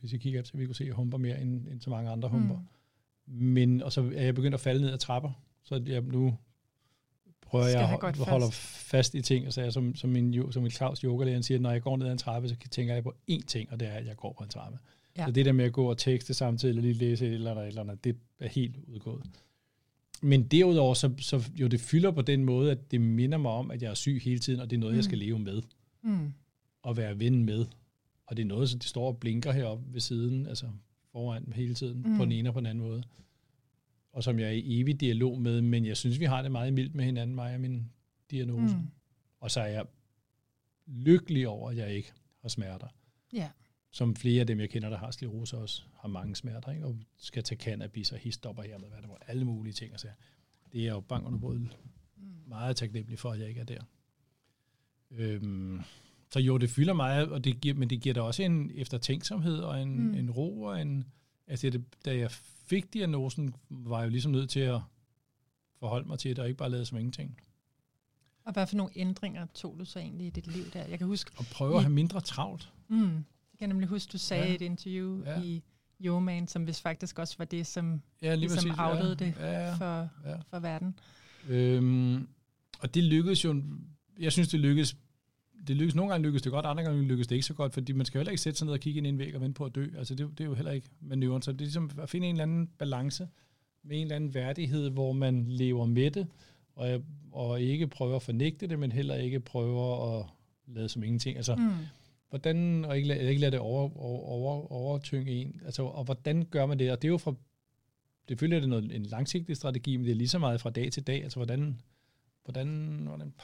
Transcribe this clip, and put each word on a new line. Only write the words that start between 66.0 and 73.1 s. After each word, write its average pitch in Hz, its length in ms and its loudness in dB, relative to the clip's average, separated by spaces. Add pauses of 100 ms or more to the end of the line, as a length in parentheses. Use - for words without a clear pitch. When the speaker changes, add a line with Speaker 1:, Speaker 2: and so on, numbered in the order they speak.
Speaker 1:
mig - 100 -6
til 131 120 -4
det, 123 80 -4
og 127 100 -4
ikke 131 100 -4
bare 131 120 -4
lade 123 160 -4
som 120 120 -8
ingenting. 123 380 -6 (1080)
Speaker 2:
Og 226 80 -8
hvad 190 140 0
for 202 100 -2
nogle 190 200 -2
ændringer 185 580 -4
tog - 240 -12
du 180 60 -10
så 180 140 -12
egentlig 170 280 -8
i 170 40 -8
dit 175 160 -8
liv 175 260 -8
der? 175 140 -8
Jeg 170 120 -8
kan 180 80 -2
huske 196 320 -4
Speaker 1:
At 120 140 -6
prøve 139 220 0
at - 60 6
Speaker 2:
i - 20 6
Speaker 1:
have 143 120 6
mindre 170 260 2
travlt. 160 520 -6 (160)
Speaker 2:
Mm. 214 260 4 (380)